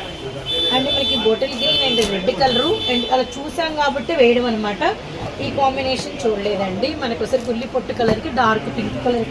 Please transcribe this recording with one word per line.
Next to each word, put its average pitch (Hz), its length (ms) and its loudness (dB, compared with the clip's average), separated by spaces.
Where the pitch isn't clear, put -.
And 262 100 2
మనకి 294 300 0
బాటిల్ 220 360 2
గ్రీన్ - 280 2
and 240 100 2
రెడ్ 185 180 0
కలరు. 254 280 4
And 240 100 2
అలా 254 100 4
చూసాం 311 360 -4
కాబట్టి 277 380 0
వేయడం 240 300 6
అనమాట. 214 320 -2
ఈ 277 40 -4
కాంబినేషన్ 262 640 0
చూడలేదండి. 202 640 0
మనకు 233 220 -2
ఒకసారి 240 240 0
గుల్లి 233 260 -2
పొట్టు 254 260 -2
కలర్కి 226 300 0
డార్క్ 220 360 2
పింక్ 214 300 -4
కలర్ 233 240 0